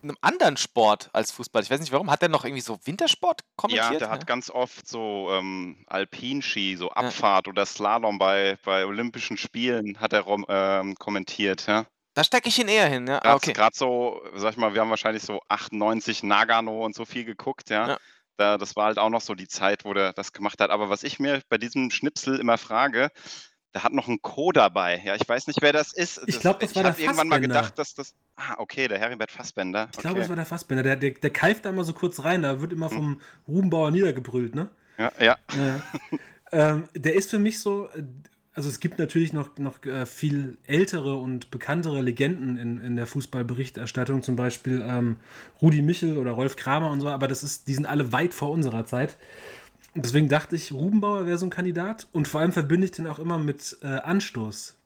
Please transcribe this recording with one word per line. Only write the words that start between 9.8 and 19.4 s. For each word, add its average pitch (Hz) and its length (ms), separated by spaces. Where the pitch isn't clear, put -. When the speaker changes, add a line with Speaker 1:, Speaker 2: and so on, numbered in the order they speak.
Speaker 2:
hat 110 120
er 104 100
rom-, 101 260
ähm, 98 480
kommentiert, 98 720
ja. 110 160
Speaker 1:
Da 151 100
steck - 240
ich 226 100
ihn 226 100
eher 208 200
hin, 123 180
ja. 135 120
Ah, - 20
Speaker 2:
Grad, 117 160
Speaker 1:
okay. 143 160
Speaker 2:
grad 107 240
so, 123 440
sag 101 180
ich 113 40
mal, 110 180
wir 110 60
haben 110 100
wahrscheinlich 110 320
so 104 260
achtundneunzig 107 760
Nagano 113 600
und 110 120
so 117 80
viel 120 200
geguckt, - 460
ja. 110 200
Speaker 1:
Ja. 135 80
Speaker 2:
Da, 104 220
das 101 160
war 104 120
halt 107 120
auch 110 120
noch 113 100
so 104 160
die 92 120